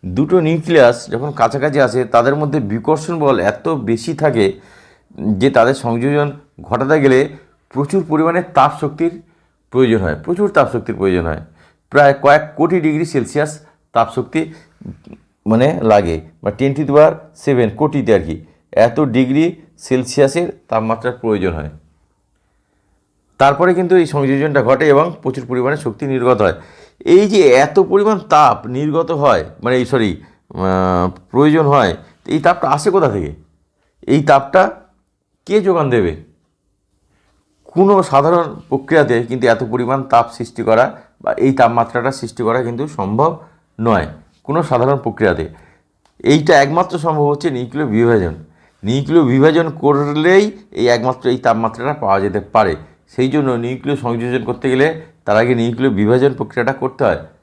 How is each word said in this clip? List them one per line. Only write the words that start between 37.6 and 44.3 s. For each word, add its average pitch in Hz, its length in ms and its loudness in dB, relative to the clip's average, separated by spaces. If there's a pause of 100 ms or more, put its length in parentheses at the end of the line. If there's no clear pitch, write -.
কোনো 196 380 2
সাধারণ 156 640 0
প্রক্রিয়াতে 135 540 0
কিন্তু 123 240 -4
এত 117 240 2
পরিমাণ 127 320 -4
তাপ 117 300 2
সৃষ্টি - 300 -10
করা 110 380 0 (200)
বা - 120 -4
এই 135 200 0
তাপমাত্রাটা 117 600 0
সৃষ্টি 120 300 -10
করা 117 200 -2
কিন্তু 120 240 -6
সম্ভব 147 520 -2 (420)
নয় 104 260 0 (380)